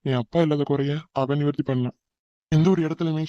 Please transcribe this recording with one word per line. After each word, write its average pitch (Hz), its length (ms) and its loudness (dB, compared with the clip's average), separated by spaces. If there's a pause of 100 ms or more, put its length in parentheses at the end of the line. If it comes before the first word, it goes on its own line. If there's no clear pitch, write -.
என் 127 140 0
அப்பா 170 220 0
இல்லாத 147 240 0
குறைய 139 260 0 (260)
அவன் 143 220 -2
நிவர்த்தி 143 260 -2
பண்ணலாம். 123 260 -2 (600)
எந்த 160 180 6
ஒரு 175 140 2
இடத்துலயுமே 160 420 -4